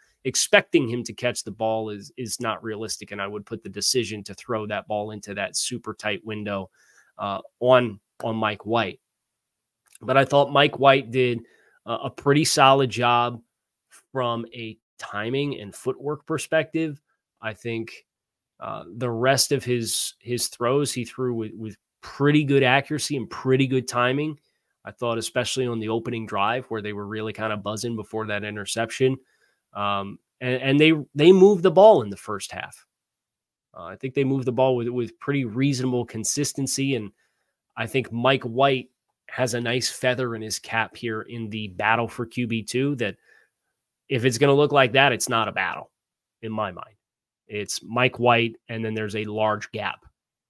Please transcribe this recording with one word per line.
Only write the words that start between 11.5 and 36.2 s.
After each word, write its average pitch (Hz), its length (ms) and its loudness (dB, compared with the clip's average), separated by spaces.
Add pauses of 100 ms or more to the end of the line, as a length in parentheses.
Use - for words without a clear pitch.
a, 117 60 -6
a 131 180 -6
pretty 143 340 2
solid 135 460 6
job 120 500 2 (720)
from 120 400 -4
a 113 240 -12 (220)
timing 127 640 -4
and 104 120 -14
footwork 143 540 -8
perspective. 156 760 -4 (400)
I 110 120 -8
think, 113 540 -8 (520)
uh, - 260 -12 (120)
the 123 140 -4
rest 131 420 2
of 135 120 0
his, 120 560 -2
his 120 280 -4
throws 135 440 0
he 123 120 -4
threw 123 300 -4
with, 110 200 -6
with 107 220 -12 (240)
pretty 147 440 4
good 139 200 6
accuracy 139 520 2
and 113 140 -6
pretty 131 360 2
good 127 200 0
timing. 139 520 -2 (460)
I 107 60 -14
thought, 117 280 -4
especially 123 480 -2
on 117 120 -4
the 107 100 -4
opening 113 380 -4
drive 107 400 -2
where 110 160 -8
they 104 100 -8
were 101 140 -10
really 107 260 -8
kinda 110 240 -4
buzzing 107 380 -6
before 110 320 -6
that 104 160 -4
interception. 113 720 0 (560)
Um, 101 460 -4 (220)
and, 127 220 -2
and 139 180 4
they, 156 120 6 (220)
they 147 160 8
moved 190 320 8
the 180 80 6
ball 185 320 10
in 101 80 -6
the 98 60 -8
first - 340 -10
half. - 340 -12 (920)
Uh, 87 80 -16
I 90 120 -14
think 131 180 -10
they 139 100 2
moved 135 220 0
the 127 60 -2
ball 127 220 4
with, 120 140 -2
with 120 320 -6
pretty 143 240 -2
reasonable 127 600 0
consistency. 135 920 -4